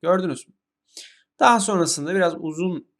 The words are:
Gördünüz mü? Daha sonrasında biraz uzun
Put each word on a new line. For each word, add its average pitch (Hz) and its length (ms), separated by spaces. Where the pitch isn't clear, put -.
Gördünüz 175 460
mü? - 60
Daha 233 200
sonrasında 170 540
biraz 175 240
uzun 165 500